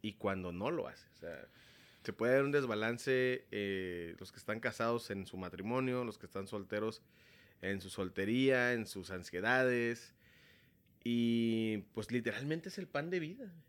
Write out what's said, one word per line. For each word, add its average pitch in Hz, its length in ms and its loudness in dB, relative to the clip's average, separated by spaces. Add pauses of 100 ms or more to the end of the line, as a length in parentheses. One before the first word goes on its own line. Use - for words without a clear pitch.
y 107 140 -6
cuando 95 380 -2
no 98 180 -2
lo 165 180 -2
hace. - 180 -16 (100)
O - 20 -20
sea, 82 280 -12 (560)
se 107 120 -6
puede 120 180 4
ver 139 120 8
un 143 80 0
desbalance, 127 960 2
eh, 92 680 -4
los - 140 -14
que - 60 -20
están 107 200 -4
casados 117 520 0
en 98 160 -4
su - 100 -12
matrimonio, 117 680 -2
los 110 120 -6
que - 80 -16
están 98 220 -6
solteros 104 560 -4 (600)
en 98 160 0
su 92 100 -10
soltería, 123 800 2
en 113 140 -2
sus 92 260 -8
ansiedades. 117 1040 2 (880)
Y, 113 760 4 (160)
pues, 107 160 -4
literalmente 135 600 -2
es - 80 -10
el 175 100 -8
pan 147 200 -2
de 180 120 0
vida. 185 320 -8 (160)